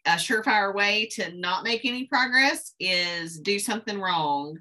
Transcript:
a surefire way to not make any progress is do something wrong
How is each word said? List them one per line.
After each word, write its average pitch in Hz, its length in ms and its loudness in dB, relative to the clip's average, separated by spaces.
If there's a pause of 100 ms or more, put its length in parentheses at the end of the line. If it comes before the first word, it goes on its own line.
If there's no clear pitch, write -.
a 165 120 4
surefire 220 580 2
way 208 380 2
to 180 220 -6
not 185 280 -2
make 226 200 -2
any 254 220 -2
progress 262 760 2
is 175 600 -2
do 202 180 0
something 208 420 -4
wrong 151 600 0